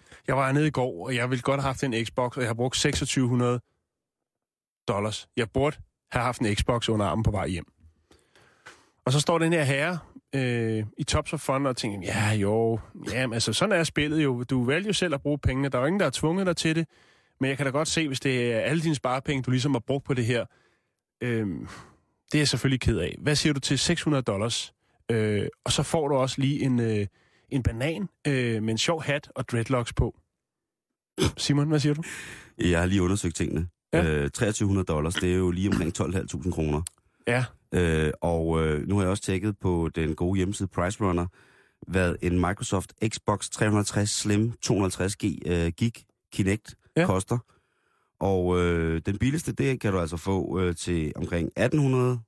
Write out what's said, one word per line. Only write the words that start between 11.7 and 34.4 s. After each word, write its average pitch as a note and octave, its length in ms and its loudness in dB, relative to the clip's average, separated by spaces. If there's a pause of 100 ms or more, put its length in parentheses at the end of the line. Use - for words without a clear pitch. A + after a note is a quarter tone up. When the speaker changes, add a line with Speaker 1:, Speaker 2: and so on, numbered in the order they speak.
Speaker 1:
tænker, G2+ 260 -6
ja, G#2+ 300 0
jo, A2 460 2 (320)
jamen, A#2+ 240 -2
altså, A2+ 180 0
sådan F#3+ 260 2
er E3 60 2
spillet D#3 400 0
jo. B2 180 0
Du B2 220 0
valgte E3 240 0
jo G3+ 40 0
selv E3+ 220 0
at C3+ 80 -6
bruge C#3+ 160 0
pengene. C3+ 300 0
Der C3 100 0
er B2 40 2
jo C3+ 40 2
ingen, G3 140 0
der F#3 60 4
har F3+ 40 2
tvunget F3+ 360 0
dig F3 100 0
til D#3+ 200 0
det. E3 120 -2 (520)
Men C3+ 80 0
jeg C3+ 80 -2
kan C#3 100 -2
da C3+ 60 0
godt D#3 160 0
se, D#3+ 180 0
hvis C3+ 140 -4
det B2 320 0
er A2 80 2
alle D#3 220 0
dine D#3+ 120 2
sparepenge, C3 480 -2
du C3 80 -2
ligesom C3 240 2
har A#2+ 120 2
brugt C3+ 180 -2
på C#3 100 -2
det B2 120 0
her. A#2 180 2 (760)
Øhm, A2+ 460 -2 (640)
det D3 60 2
er - 0 -
jeg D3 100 4
selvfølgelig C3 320 2
ked A2+ 180 2
af. - 200 -4
Hvad C#3+ 180 0
siger D3+ 160 2
du C#3 80 0
til C3 180 0
seks - 240 0
hundrede C#3+ 200 2
dollars? A2 520 -2 (360)
Øh, G#2+ 360 2 (180)
og - 80 -2
så D3+ 100 2
får D3 260 0
du D3 60 2
også C3 260 0
lige C#3 240 2
en, B2 160 2
øh, A2 260 0 (440)
en C3+ 120 0
banan, C3+ 460 -2 (180)
øh, A#2+ 360 0
med A2 120 0
en A2 40 -2
sjov D#3+ 240 0
hat C#3+ 320 -2
og B2 140 -6
dreadlocks A#2 440 0
på. - 240 0 (1200)
Simon, D3 320 2
hvad D3+ 120 2
siger D3 140 2
du? D#3+ 80 -4 (560)
Speaker 2:
Jeg E2+ 220 2
har F2+ 60 2
lige F#2+ 160 2
undersøgt F2+ 340 0
tingene. E2+ 320 -2 (240)
Speaker 1:
Ja. D#3+ 120 4 (180)
Speaker 2:
Øh, C#2+ 80 -2
treogtyve G#2 360 0